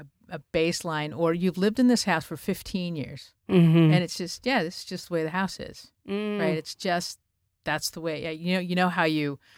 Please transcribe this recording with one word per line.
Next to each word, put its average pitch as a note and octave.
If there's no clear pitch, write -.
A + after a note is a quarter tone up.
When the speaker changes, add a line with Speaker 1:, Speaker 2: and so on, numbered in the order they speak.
Speaker 1:
a, C#3+
a D3
baseline, D#3+
or E3
you've F3+
lived G#3+
in B3
this A#3+
house E3
for D#3+
fifteen F3
years -
Speaker 2:
Mm-hmm. E3
Speaker 1:
and F3+
it's E3
just, -
yeah, B3
this E3
is -
just -
the F3+
way D#3+
the D#3
house F#3
is, -
Speaker 2:
Mm. G#3
Speaker 1:
right? D#3
It's -
just, F3+
that's D#3
the E3+
way, D#3
yeah, E3
you E3+
know, F#3
you F3+
know F3+
how F3
you D3+